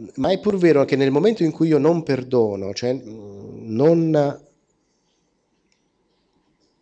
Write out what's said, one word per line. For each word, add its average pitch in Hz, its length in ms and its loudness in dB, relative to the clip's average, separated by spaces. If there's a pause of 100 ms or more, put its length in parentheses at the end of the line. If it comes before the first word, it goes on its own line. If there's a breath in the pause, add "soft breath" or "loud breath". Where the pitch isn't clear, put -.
(160)
Ma 143 160 -2
è 190 80 -2
pur 202 180 -2
vero 156 260 4
che 139 140 0
nel 135 140 2
momento 175 320 2
in 156 80 2
cui 160 180 0
io 151 80 4
non 160 260 2
perdono, 117 680 -2
cioè, 123 200 -4
mm, 107 800 -14
non 151 680 2 (2500)